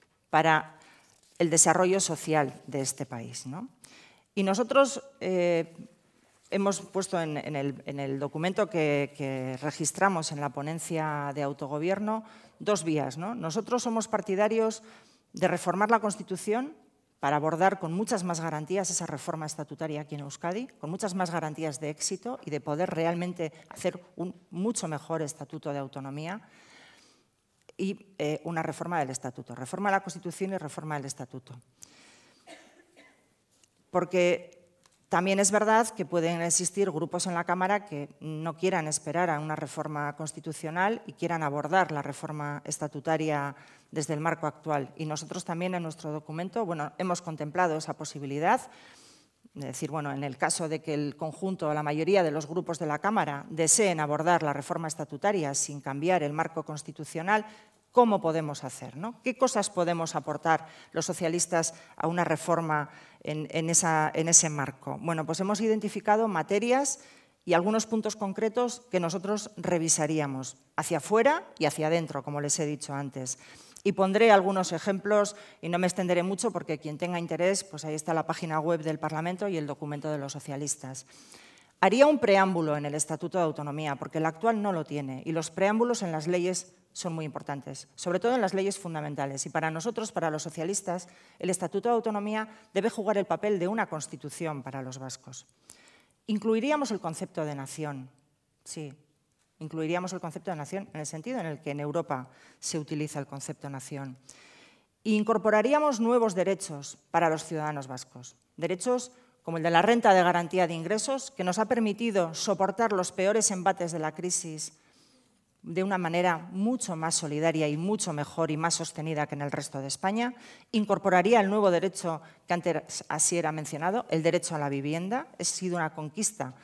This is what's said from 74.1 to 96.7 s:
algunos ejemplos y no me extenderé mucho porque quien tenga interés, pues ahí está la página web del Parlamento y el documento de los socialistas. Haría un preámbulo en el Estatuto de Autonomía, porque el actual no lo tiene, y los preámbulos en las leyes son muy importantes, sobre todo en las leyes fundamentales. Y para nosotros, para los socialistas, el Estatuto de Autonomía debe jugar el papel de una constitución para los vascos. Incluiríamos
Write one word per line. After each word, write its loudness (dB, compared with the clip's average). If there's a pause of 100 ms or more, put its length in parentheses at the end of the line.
algunos 6
ejemplos 0 (260)
y -6
no 0
me 4
extenderé 2
mucho -2
porque -4
quien -8
tenga -2
interés, 0
pues -14
ahí -4
está -2
la 2
página -2
web 0
del -2
Parlamento -2
y -2
el -2
documento -6
de -4
los -8
socialistas. -8 (760)
Haría 10
un 6
preámbulo 6
en -2
el -4
Estatuto -2
de 4
Autonomía, -2
porque -4
el 2
actual 2
no 0
lo 0
tiene, -6
y -4
los -2
preámbulos 2
en -2
las -2
leyes 0 (180)
son -6
muy -6
importantes, -10
sobre 0
todo 4
en 2
las 2
leyes 0
fundamentales. -4
Y -8
para 0
nosotros, -4
para 0
los -2
socialistas, -4 (300)
el -4
Estatuto -2
de 4
Autonomía -2 (240)
debe 2
jugar 0
el 2
papel 0
de 0
una 0
constitución -8
para -8
los -10
vascos. -14 (800)
Incluiríamos 2